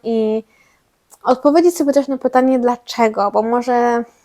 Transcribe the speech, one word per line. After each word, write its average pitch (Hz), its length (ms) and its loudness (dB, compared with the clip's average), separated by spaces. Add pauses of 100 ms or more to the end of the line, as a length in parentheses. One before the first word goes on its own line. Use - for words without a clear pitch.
i 220 400 -2 (800)
odpowiedzieć 294 540 2
sobie 285 160 0
też 277 140 2
na 269 100 -4
pytanie 262 420 0
dlaczego, 226 720 -2
bo 214 120 0
może 240 600 0 (220)